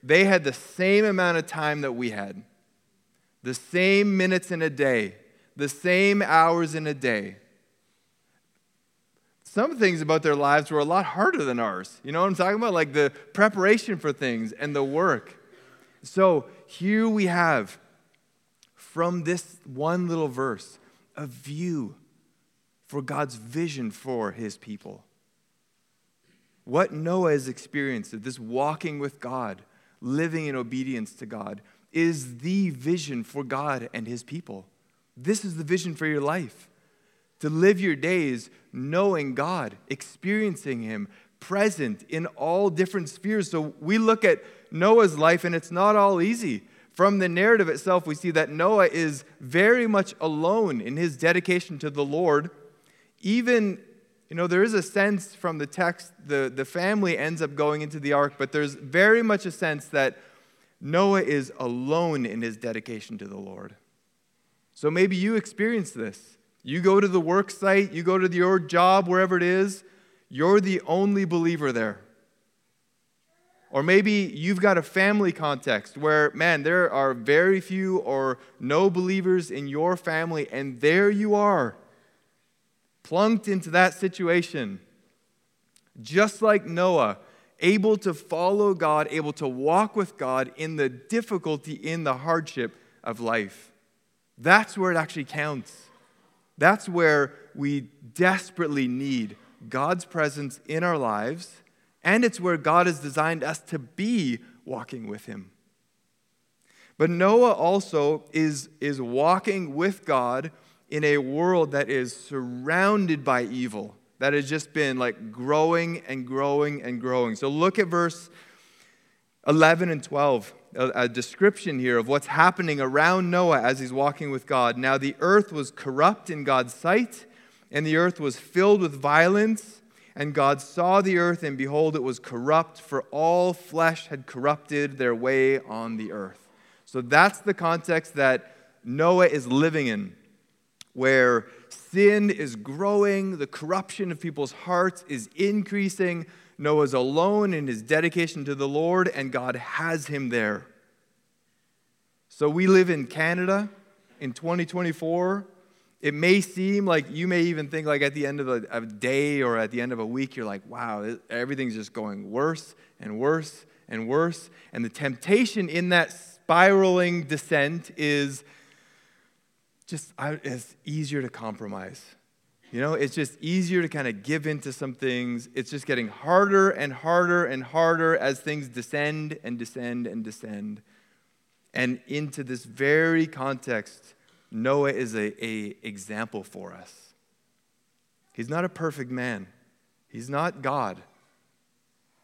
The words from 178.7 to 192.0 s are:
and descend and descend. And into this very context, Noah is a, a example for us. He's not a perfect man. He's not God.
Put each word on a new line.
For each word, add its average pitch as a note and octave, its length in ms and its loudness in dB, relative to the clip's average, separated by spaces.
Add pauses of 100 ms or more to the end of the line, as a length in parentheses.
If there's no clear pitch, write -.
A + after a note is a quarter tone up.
and A#2+ 160 -8
descend A#2+ 480 -8
and A2 160 -8
descend. G#2+ 580 -12 (920)
And B2+ 320 -2
into C#3+ 360 -8
this B2+ 220 -10
very D#3 640 2
context, C3 880 -8 (340)
Noah C3+ 440 0
is A2+ 200 -4
a, G#2+ 320 -4
a G#2+ 380 -8
example G#2+ 580 -10
for F#2 320 -16
us. - 400 -20 (1200)
He's A#2+ 180 -10
not E3+ 160 -4
a F3+ 40 -4
perfect D3 420 -8
man. B2 340 -6 (640)
He's A#2 200 -14
not D3+ 360 -6
God. B2 400 -4 (1200)